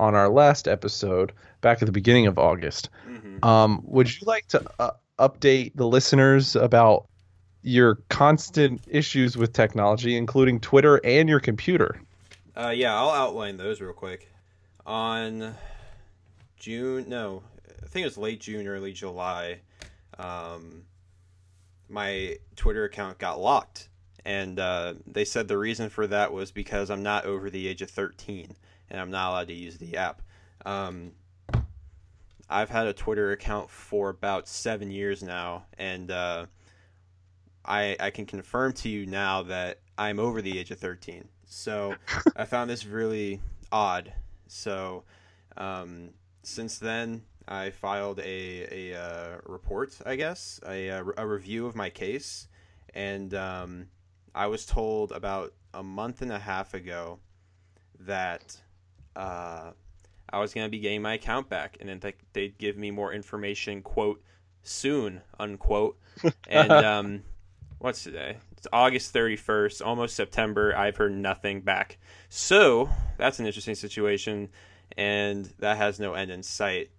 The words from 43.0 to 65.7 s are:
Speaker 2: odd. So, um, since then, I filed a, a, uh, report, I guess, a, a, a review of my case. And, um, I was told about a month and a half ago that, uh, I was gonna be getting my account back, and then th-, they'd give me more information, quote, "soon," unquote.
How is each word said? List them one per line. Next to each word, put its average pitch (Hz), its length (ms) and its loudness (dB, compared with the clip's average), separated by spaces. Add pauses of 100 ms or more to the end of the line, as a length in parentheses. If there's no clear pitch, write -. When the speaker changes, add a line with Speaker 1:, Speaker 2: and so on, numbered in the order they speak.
Speaker 2:
odd. 95 400 -2 (360)
So, 95 580 -10 (500)
um, 90 540 -12 (340)
since - 360 -12
then, 113 420 -8 (260)
I 95 220 -8
filed 101 500 -6
a, 92 720 -10
a, 87 80 -12
uh, 85 460 -12
report, 101 600 -8
I 131 120 -6
guess, 160 500 -10
a, 95 220 -8
a, 92 160 -8 (100)
a 110 100 -8
review 104 400 -6
of 113 120 -10
my 98 120 -6
case. - 600 -10 (440)
And, 98 400 -10
um, 90 540 -10 (480)
I 101 100 -2
was 107 220 -6
told 110 460 -2
about 98 420 -8 (180)
a 95 80 -12
month 104 400 -10
and 123 100 -8
a 104 60 -6
half 98 380 -8
ago 87 420 -12 (840)
that, 92 540 -8 (600)
uh, 87 560 -12 (580)
I 101 100 -6
was 104 140 -4
gonna 110 160 -6
be 110 80 -8
getting 104 240 -4
my 107 140 -4
account 113 340 -6
back, 78 300 -8
and 98 100 -14
then 95 100 -12
th-, 101 200 -12 (140)
they'd 101 260 -6
give 104 180 -6
me 104 140 -8
more 101 200 -6
information, 104 680 -8
quote, 104 400 -4 (400)
"soon," 113 600 -4 (160)
unquote. 104 580 -2 (240)